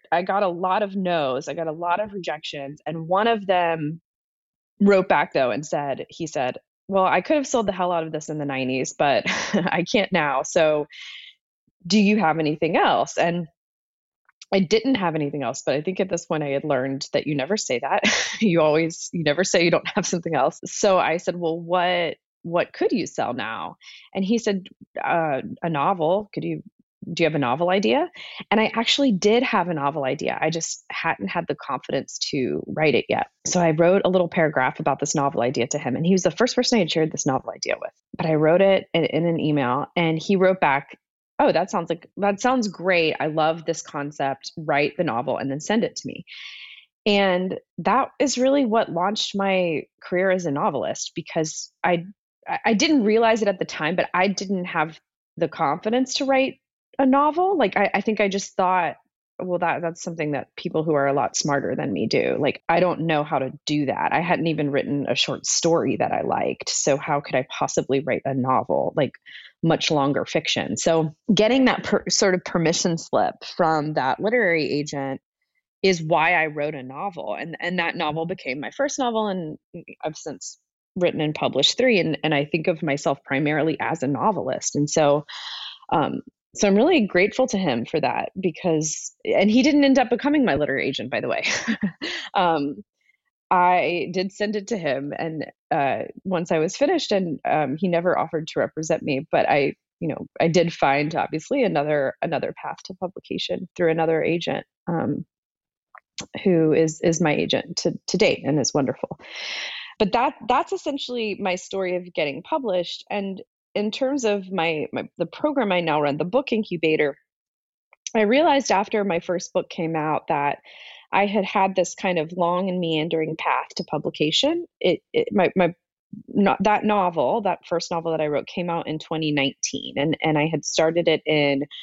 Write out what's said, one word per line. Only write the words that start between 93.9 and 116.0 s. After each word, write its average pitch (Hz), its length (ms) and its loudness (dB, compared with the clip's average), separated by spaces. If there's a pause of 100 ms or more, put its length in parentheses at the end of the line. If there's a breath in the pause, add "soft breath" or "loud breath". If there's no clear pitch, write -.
did 185 200 -2
send 208 240 -4
it 196 120 -6
to 233 100 -4
him, 143 400 -2
and, 160 280 -6 (260)
uh, 135 320 0 (200)
once 180 280 -2
I 165 80 2
was 165 160 -2
finished, 302 360 0
and, 185 360 0
um, 151 300 0
he 196 100 -2
never 170 300 2
offered 156 320 -2
to - 100 -4
represent 156 420 -2
me, 143 300 -2
but - 180 2
I, 143 260 2 (240)
you 170 100 -4
know, - 180 -8 (120)
I 165 100 4
did 170 240 2
find, 147 420 2
obviously, 190 480 -2
another, 151 580 0
another 156 400 -4
path 151 240 -10
to 185 100 -14
publication - 800 -8
through 170 160 2
another 160 320 2
agent, 165 420 -2 (220)
um, 165 380 -2 (1160)
who 160 300 4
is, 160 280 2
is 165 200 2
my 151 120 2
agent - 440 -2
to, - 160 -2 (140)
to 180 100 -4
date 180 260 2
and 143 160 0
is 117 140 -2
wonderful. - 460 -2 (800 loud breath)
But 202 160 0
that, 254 200 2 (140)
that's 294 260 2
essentially 247 640 -6
my 185 160 -2
story 185 400 -4
of 180 180 -8
getting 151 300 -4
published. 208 640 -4
And 196 320 -6 (320)
in 214 160 0
terms 262 360 -2
of 196 260 0
my, 165 400 -2
my, - 260 -6
the 170 80 -2
program 262 460 -2
I 180 100 2
now 156 200 2